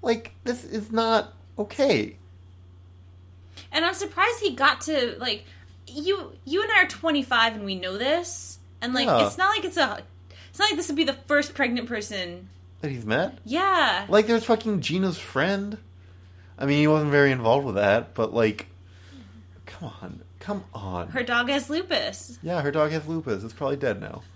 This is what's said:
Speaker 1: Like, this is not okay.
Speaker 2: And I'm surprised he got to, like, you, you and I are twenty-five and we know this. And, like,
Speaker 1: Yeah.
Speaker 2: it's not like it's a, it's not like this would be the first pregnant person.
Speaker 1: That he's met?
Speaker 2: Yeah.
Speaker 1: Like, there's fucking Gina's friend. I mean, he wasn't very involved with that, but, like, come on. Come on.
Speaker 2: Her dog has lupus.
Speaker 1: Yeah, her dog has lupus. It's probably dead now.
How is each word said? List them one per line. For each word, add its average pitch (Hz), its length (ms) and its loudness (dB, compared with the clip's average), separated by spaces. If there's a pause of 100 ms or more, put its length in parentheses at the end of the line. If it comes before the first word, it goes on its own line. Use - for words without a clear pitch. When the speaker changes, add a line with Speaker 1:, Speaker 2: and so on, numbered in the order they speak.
Speaker 1:
Like, 233 320 -2 (120)
this 247 180 -4
is 214 300 -8
not 226 400 2 (240)
okay. 202 580 0 (1600)
Speaker 2:
And 320 140 0
I'm 370 80 0
surprised 403 480 0
he 403 140 2
got 277 260 2
to, 262 380 -2
like, 214 240 -4 (500)
you, 330 400 -2 (120)
you 320 180 -2
and 415 80 -2
I 392 120 6
are 370 40 2
twenty-five 254 680 0
and 208 100 -8
we 196 100 -4
know 185 220 -6
this. 311 600 -4 (220)
And, 240 120 -4
like, 254 140 2
Speaker 1:
Yeah. 226 200 6
Speaker 2:
it's - 100 -4
not 381 180 2
like 415 100 -4
it's 349 120 -4
a, 254 240 0 (480)
it's - 100 -20
not 427 100 4
like 330 80 -2
this 330 100 -4
would 294 80 -4
be 311 80 2
the 277 140 -2 (100)
first 294 260 2
pregnant 247 360 -2
person. 185 580 -8 (340)
Speaker 1:
That 147 100 -4
he's 120 140 -8
met? 135 380 0
Speaker 2:
Yeah. 277 640 2
Speaker 1:
Like, 208 200 6
there's 233 180 2
fucking 208 360 0
Gina's 180 360 0
friend. 196 600 -2 (800)
I - 80 -4
mean, 143 140 4
he 151 80 6
wasn't 151 240 4
very 143 200 8
involved 127 340 4
with 110 100 -2
that, 101 380 4
but, 113 200 -2
like, 110 340 2 (1000)
come - 260 -14 (100)
on. - 200 -14 (180)
Come 196 240 -6 (100)
on. 101 360 -6
Speaker 2:
Her 254 140 -4
dog 247 260 0
has 277 200 0
lupus. - 720 -4
Speaker 1:
Yeah, 165 200 -2
her 143 100 0
dog 151 200 2
has 156 160 -2
lupus. 147 360 -2
It's 110 100 -10
probably 139 220 -2
dead 127 240 -2
now. 98 220 -12 (140)